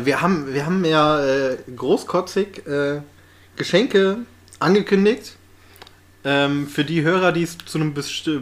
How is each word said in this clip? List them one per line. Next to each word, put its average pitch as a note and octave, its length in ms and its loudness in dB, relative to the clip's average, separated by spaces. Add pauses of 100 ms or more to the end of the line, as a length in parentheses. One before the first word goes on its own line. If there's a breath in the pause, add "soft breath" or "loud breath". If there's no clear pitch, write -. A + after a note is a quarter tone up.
wir C3+ 160 2
haben, D#3 320 0
wir C#3+ 140 -2
haben F#3 180 0
ja, D3+ 400 2
äh, C3+ 320 0 (180)
großkotzig, F#3 920 -2
äh, C#3+ 340 -2 (540 soft breath)
Geschenke G3 640 2 (420)
angekündigt. G3 760 2 (840 loud breath)
Ähm, C#3+ 440 0
für D3+ 160 -2
die D#3 180 0
Hörer, F3+ 300 2
die E3+ 100 0
es E3 160 -6
zu - 220 -8
einem D3+ 160 -2
best-, - 300 -8 (160)